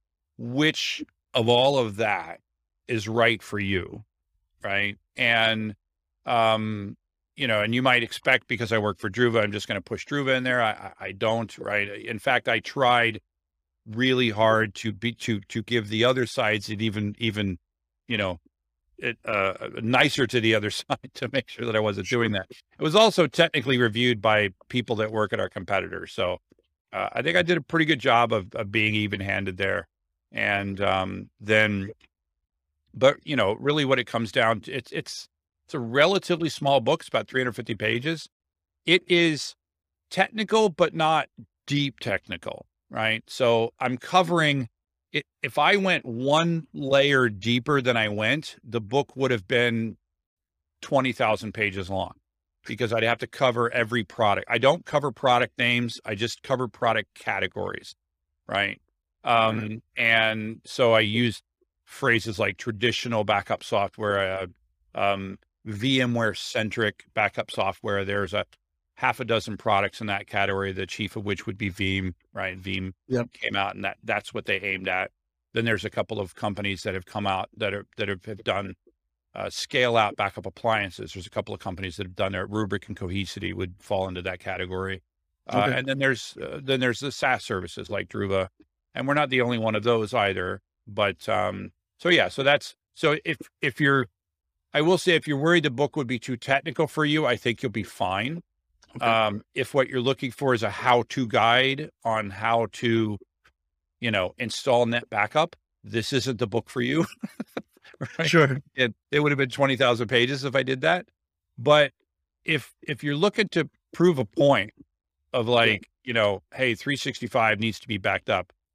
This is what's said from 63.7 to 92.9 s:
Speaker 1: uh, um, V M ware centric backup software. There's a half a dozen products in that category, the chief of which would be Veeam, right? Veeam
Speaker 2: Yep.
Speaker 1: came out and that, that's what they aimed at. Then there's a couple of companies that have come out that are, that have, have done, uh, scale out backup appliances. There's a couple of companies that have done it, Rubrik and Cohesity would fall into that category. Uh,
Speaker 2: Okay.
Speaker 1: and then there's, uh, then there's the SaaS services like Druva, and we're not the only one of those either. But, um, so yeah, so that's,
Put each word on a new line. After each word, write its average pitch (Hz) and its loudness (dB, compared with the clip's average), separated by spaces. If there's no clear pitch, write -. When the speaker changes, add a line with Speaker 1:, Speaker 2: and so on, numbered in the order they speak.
Speaker 1:
uh, - -8
um, 98 -2
V 123 0
M 123 0
ware 113 0
centric 110 -4
backup 107 -2
software. 98 -2
There's 101 -4
a 101 -2
half 127 -2
a 127 -8
dozen 107 -2
products 101 0
in 110 -8
that 101 -4
category, 98 -2
the 95 -6
chief 104 -8
of 101 -8
which 101 -4
would 101 -8
be 104 -4
Veeam, 95 -2
right? 95 -8
Veeam 95 -6
Speaker 2:
Yep. 123 -2
Speaker 1:
came 107 -4
out 98 -2
and 98 -10
that, 98 -6
that's 104 -4
what 107 -8
they 98 -2
aimed 95 -4
at. 92 -2
Then 117 0
there's 110 0
a 107 -6
couple 107 -4
of 92 -10
companies 98 -6
that 101 -4
have 92 -8
come 101 -6
out 95 -2
that 104 -4
are, 101 -10
that 107 -4
have, 98 -6
have 104 -14
done, 98 -4
uh, 101 -6
scale 123 0
out 104 4
backup 98 -4
appliances. 104 -4
There's 92 -12
a - -20
couple 104 -6
of 95 -10
companies 95 -10
that 98 -8
have 90 -14
done 98 -2
it, 95 -4
Rubrik 104 -4
and 101 -12
Cohesity 92 -6
would 92 -8
fall 95 -4
into 90 -8
that 92 -8
category. 92 -6
Uh, 104 2
Speaker 2:
Okay. 127 0
Speaker 1:
and 131 -4
then 135 -4
there's, 135 -2
uh, 117 -10
then 131 0
there's 123 0
the 139 -6
SaaS 127 -2
services 95 -8
like 98 -6
Druva, 98 -2
and 123 -4
we're 139 0
not 147 2
the 127 2
only 120 0
one 110 0
of 104 -2
those 113 2
either. 98 0
But, 101 -2
um, 98 -2
so - -4
yeah, 135 4
so - -4
that's, 139 2